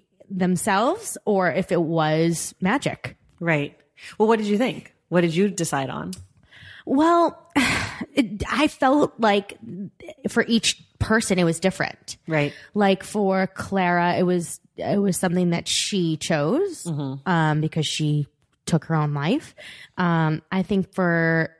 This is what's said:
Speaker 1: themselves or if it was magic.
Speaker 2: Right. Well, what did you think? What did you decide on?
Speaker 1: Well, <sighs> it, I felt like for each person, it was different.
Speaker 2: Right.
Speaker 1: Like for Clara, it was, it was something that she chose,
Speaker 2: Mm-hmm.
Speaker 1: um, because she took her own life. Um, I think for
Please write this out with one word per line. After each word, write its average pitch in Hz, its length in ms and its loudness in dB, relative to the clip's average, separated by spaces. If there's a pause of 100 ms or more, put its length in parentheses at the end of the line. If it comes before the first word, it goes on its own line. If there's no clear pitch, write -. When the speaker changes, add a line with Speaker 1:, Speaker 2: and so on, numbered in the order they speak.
(300)
Speaker 1:
themselves 196 920 0
or 190 260 2
if 180 220 -2
it 175 80 2
was 160 800 0
magic. - 560 -2 (240)
Speaker 2:
Right. 151 380 -2 (400)
Well, 214 100 4
what 226 100 4
did 214 80 -2
you 202 120 2
think? 190 360 -4 (140)
What 175 140 2
did 165 120 2
you 202 140 4
decide 156 420 -4
on? 151 220 -8 (760)
Speaker 1:
Well, 330 680 2
<sighs> - 40 0 (580)
it, 208 360 0
I 285 180 0
felt 285 500 0
like 202 380 0 (720)
for 233 180 2
each - 360 0 (160)
person, 220 400 2
it 175 60 4
was 165 160 0
different. - 560 -4 (100)
Speaker 2:
Right. 147 260 0 (220)
Speaker 1:
Like 196 280 2
for 190 440 0
Clara, 175 680 0
it 185 80 2
was, 175 360 -2 (160)
it 170 240 -2
was 196 160 2
something 180 340 0
that - 180 -2
she 170 480 0
chose, 208 680 -2
Speaker 2:
Mm-hmm. 143 440 -6
Speaker 1:
um, 156 320 2
because 156 260 -2
she 147 400 -2 (400)
took - 200 0
her 160 80 -2
own 151 200 0
life. 170 400 -2 (420)
Um, 165 540 0
I 190 120 0
think 190 320 -2
for 165 640 2